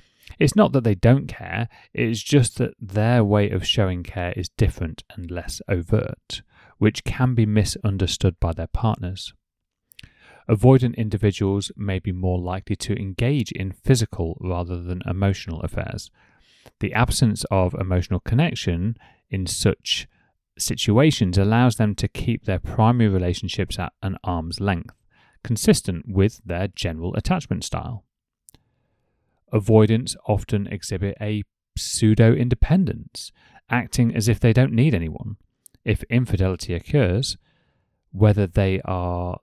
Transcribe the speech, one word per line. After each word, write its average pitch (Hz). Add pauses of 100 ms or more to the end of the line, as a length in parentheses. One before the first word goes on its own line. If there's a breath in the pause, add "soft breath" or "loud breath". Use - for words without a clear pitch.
(400 soft breath)
It's 147
not 208
that 131
they 107
don't 120
care, 95 (240 soft breath)
it's 113
just 135
that -
their 110
way 101
of 92
showing 92
care 90
is -
different - (120)
and 87
less -
overt, - (360 soft breath)
which -
can 127
be 113
misunderstood 98
by 85
their 80
partners. - (1160 loud breath)
Avoidant 123
individuals 101
may 98
be 95
more 90
likely 92
to -
engage 113
in 95
physical 107
rather 87
than 90
emotional 90
affairs. - (680 soft breath)
The 101
absence 110
of 92
emotional 90
connection 113 (320 soft breath)
in 95
such - (500)
situations 113
allows 113
them 104
to -
keep -
their 92
primary 113
relationships 92
at 90
an 95
arm's 87
length, 98 (480 soft breath)
consistent 107
with 98
their 92
general 85
attachment -
style. - (1500)
Avoidants 110 (120)
often 101
exhibit 98
a 104 (340)
pseudo-independence, 120 (380 soft breath)
acting 120
as 107
if 113
they 117
don't 123
need 123
anyone. 85 (480)
If 107
infidelity 95
occurs, 107 (760)
whether 101
they 95
are 90